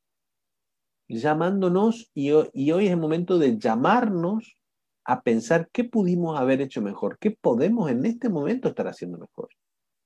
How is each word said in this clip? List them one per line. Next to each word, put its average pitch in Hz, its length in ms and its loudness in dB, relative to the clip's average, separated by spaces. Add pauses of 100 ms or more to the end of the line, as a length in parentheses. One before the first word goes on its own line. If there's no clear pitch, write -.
(1080)
llamándonos 180 1040 0
y 143 180 -2
ho-, 151 220 4
y 139 180 0
hoy 190 160 2
es 180 40 2
el 175 80 2
momento 170 400 0
de 127 180 4
llamarnos 180 1000 0 (500)
a - 160 -2
pensar 123 500 0
qué 240 140 -2
pudimos 175 540 0
haber 135 220 2
hecho 135 200 -6
mejor, 101 380 -4
qué 107 120 0
podemos 160 580 0
en 127 160 0
este 233 240 -2
momento 180 380 -2
estar - 200 -4
haciendo 87 300 -12
mejor. - 320 -16 (560)